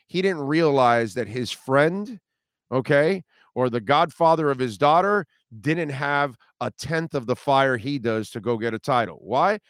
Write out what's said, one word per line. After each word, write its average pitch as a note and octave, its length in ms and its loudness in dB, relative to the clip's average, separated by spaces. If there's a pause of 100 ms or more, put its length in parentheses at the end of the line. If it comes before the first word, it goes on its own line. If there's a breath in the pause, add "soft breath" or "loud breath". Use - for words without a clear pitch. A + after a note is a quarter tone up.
He F3+ 140 -4
didn't F#3 200 0
realize C3+ 760 2
that A#2 120 -4
his A2+ 240 -6
friend, F3 680 0 (520)
okay, D3 520 2 (300 soft breath)
or B2+ 160 0
the A#2+ 120 -2
godfather D#3 680 2
of C3 100 -2
his A#2+ 180 -4
daughter F3 480 2 (360)
didn't D#3 280 -2
have C#3+ 480 -2 (240 soft breath)
a A#2+ 100 -4
tenth D#3+ 420 -6
of C3 120 -4
the A#2+ 100 -2
fire C3+ 420 2
he C#3 220 -6
does A2 320 -4
to A#2+ 80 -10
go A2+ 180 -4
get A2 160 -4
a A2 60 -6
title. A2+ 420 -2
Why? E3 380 0 (100)